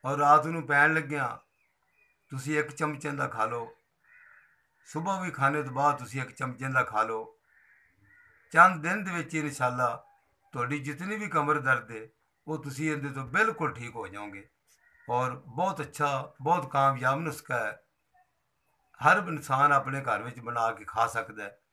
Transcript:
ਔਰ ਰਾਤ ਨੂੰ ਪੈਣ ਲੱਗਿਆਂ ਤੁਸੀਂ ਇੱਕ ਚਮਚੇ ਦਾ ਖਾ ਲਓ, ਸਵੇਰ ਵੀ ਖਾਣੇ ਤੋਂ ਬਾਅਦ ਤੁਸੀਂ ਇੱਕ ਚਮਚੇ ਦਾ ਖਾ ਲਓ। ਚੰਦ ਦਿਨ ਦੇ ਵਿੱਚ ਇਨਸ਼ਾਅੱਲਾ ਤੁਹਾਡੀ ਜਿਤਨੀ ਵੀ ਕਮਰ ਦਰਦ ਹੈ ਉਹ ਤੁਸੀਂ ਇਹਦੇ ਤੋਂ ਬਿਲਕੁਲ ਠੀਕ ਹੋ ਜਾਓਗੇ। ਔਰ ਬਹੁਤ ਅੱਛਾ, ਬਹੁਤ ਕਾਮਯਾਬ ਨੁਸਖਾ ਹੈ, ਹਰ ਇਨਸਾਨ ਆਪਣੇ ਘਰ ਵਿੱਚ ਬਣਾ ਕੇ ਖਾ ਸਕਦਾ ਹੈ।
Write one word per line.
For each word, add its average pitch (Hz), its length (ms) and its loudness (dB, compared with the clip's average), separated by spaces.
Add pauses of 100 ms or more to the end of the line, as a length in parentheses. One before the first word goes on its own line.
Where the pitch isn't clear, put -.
ਔਰ 139 140 -2
ਰਾਤ 147 300 8
ਨੂੰ 165 200 -4
ਪੈਣ 147 260 6
ਲੱਗਿਆਂ 143 340 -2 (1040)
ਤੁਸੀਂ 139 280 -2
ਇੱਕ 151 120 -2
ਚਮਚੇ 147 400 -4
ਦਾ 139 160 -4
ਖਾ 110 180 -2
ਲਓ, 117 280 -6 (1120)
ਸਵੇਰ 185 340 -4
ਵੀ 180 100 -6
ਖਾਣੇ 139 320 2
ਤੋਂ 131 100 -8
ਬਾਅਦ 143 260 4
ਤੁਸੀਂ 127 220 -8
ਇੱਕ 127 100 -8
ਚਮਚੇ 127 360 -8
ਦਾ 131 160 2
ਖਾ 110 200 0
ਲਓ। 110 360 -6 (1120)
ਚੰਦ 170 300 8
ਦਿਨ 190 200 -2
ਦੇ 185 80 -6
ਵਿੱਚ 170 240 -6
ਇਨਸ਼ਾਅੱਲਾ 127 540 0 (640)
ਤੁਹਾਡੀ 127 260 -4
ਜਿਤਨੀ 147 360 -8
ਵੀ 214 140 -6
ਕਮਰ 147 300 2
ਦਰਦ 123 320 0
ਹੈ 110 160 -12 (400)
ਉਹ 156 160 -6
ਤੁਸੀਂ 143 280 -4
ਇਹਦੇ 143 180 -4
ਤੋਂ 135 200 -8
ਬਿਲਕੁਲ 170 440 0
ਠੀਕ 120 220 -12
ਹੋ 107 120 -8
ਜਾਓਗੇ। 98 400 -14 (600)
ਔਰ 123 280 0
ਬਹੁਤ 160 460 -4
ਅੱਛਾ, 139 600 -2
ਬਹੁਤ 147 300 0
ਕਾਮਯਾਬ 135 480 4
ਨੁਸਖਾ 147 380 -4
ਹੈ, 107 140 -2 (1300)
ਹਰ 156 180 6 (100)
ਇਨਸਾਨ 143 440 2
ਆਪਣੇ 135 320 0
ਘਰ 110 200 -2
ਵਿੱਚ 123 160 -12
ਬਣਾ 113 320 -2
ਕੇ 110 140 -12
ਖਾ 113 220 0
ਸਕਦਾ 110 360 -6
ਹੈ। 101 160 -14 (140)